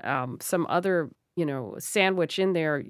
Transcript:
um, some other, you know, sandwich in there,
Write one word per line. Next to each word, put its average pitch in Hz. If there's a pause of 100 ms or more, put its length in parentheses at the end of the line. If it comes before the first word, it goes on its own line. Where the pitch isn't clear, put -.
um, 127
some 170
other, 175 (260)
you 170
know, 135
sandwich 190
in 190
there, 156